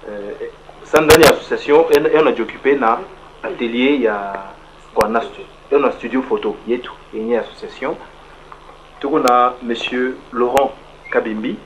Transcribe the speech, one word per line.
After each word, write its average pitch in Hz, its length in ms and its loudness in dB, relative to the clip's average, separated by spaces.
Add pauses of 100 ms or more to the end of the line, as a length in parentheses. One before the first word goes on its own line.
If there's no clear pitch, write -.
Euh, 104 400 -10 (340)
sa 156 180 2
ndani 156 240 6
ya 135 60 10
association, 147 600 2
en-, 147 160 4
en 151 120 4
anajioccupe 131 560 2
na 120 240 2 (440)
atelier 123 600 -2
ya 101 320 -2 (600)
kwa 110 140 2
na 117 120 0
stu-, - 260 -14 (240)
en 143 100 4
na 123 120 0
studio 120 300 -4
photo 107 340 -4 (100)
yetu 120 260 -4 (200)
yenye 113 260 -2
association. - 580 -8 (1040)
Tuko 143 180 -2
na 123 340 2 (100)
Monsieur 123 520 -4 (180)
Laurent 123 380 0 (400)
Kabimbi. 110 560 -4